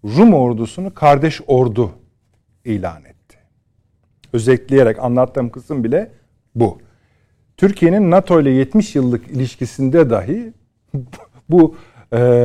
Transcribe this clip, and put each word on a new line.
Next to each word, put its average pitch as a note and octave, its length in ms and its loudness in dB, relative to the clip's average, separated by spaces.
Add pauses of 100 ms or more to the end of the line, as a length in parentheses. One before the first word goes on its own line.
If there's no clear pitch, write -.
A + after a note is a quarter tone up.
Rum F3 300 4
ordusunu B2 600 -4
kardeş D3 520 0
ordu A#2+ 440 0 (720)
ilan F2+ 400 -8
etti. - 320 -20 (960)
Özetleyerek A#2+ 680 0
anlattığım B2 520 -4
kısım C3 340 -10
bile D#3+ 260 -4 (440)
bu. A2+ 240 -2 (800)
Türkiye'nin F#3+ 540 0
nato F3 300 2
ile C#3 100 0
yetmiş C3+ 440 0
yıllık B2 340 -4
ilişkisinde C3 800 -2
dahi D3+ 420 -6 (480)
<laughs> - 480 -20
bu, D#3+ 280 4 (360)
e, A#2 60 -2 (260)